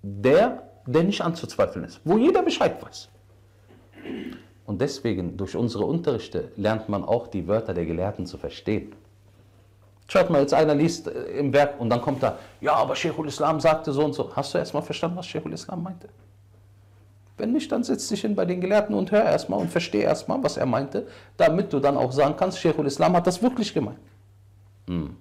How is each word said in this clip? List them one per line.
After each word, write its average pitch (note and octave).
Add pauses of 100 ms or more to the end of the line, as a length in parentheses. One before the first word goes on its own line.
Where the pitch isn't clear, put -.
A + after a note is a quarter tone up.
Der, B2+ (160)
der D3
nicht G3+
anzuzweifeln G#2
ist, -
wo F#3
jeder E4+
Bescheid -
weiß. - (1600)
Und G2+
deswegen, F#2+
durch G2
unsere G#2
Unterrichte, C#3+
lernt G#2+
man G2
auch A#2+
die F2
Wörter G#2
der F2
Gelehrten F2
zu -
verstehen. - (1120)
Schaut F3+
mal, D3
jetzt C#3+
einer D3+
liest, E3
äh, B2
im C#3
Werk C#3+
und A#2
dann A#2+
kommt C3+
da, A#2+ (220)
„Ja, D3
aber -
Sheikhul D#3
Islam D3+
sagte D#3
so C#3+
und C#3+
so.“ -
Hast -
du F3
erstmal D3+
verstanden, F3
was F3+
Sheikhul D#3+
Islam E3+
meinte? F3+ (1300)
Wenn A3
nicht, -
dann A#3
setz -
dich G3+
hin G#3+
bei F#3
den F3+
Gelehrten G#3
und F#3+
hör G#3
erstmal F3
und F3
versteh -
erstmal, -
was -
er -
meinte, C#3 (300)
damit D#3+
du C#3+
dann C#3
auch B2+
sagen C#3+
kannst, F#3
Sheikhul D3+
Islam D#3+
hat F3
das F3
wirklich A#3+
gemeint. B2 (880)
Hm. E2+